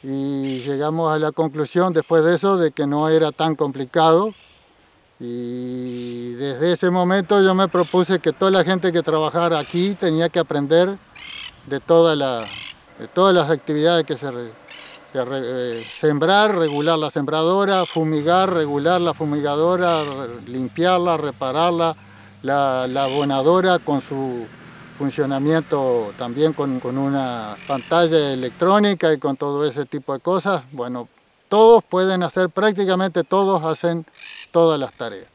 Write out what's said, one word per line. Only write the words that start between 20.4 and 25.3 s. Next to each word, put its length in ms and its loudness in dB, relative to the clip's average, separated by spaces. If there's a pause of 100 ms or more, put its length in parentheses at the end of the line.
limpiarla, 680 0
repararla, 800 -2 (460)
la, 460 0
la 160 -2
abonadora 760 2
con 240 -2
su 440 -8 (520)
funcionamiento 1200 0